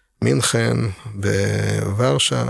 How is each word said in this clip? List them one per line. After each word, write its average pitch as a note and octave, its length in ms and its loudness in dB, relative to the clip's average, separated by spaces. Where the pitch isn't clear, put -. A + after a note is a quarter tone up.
במינכן, A#2 560 2
בוורשה, G#2 1300 0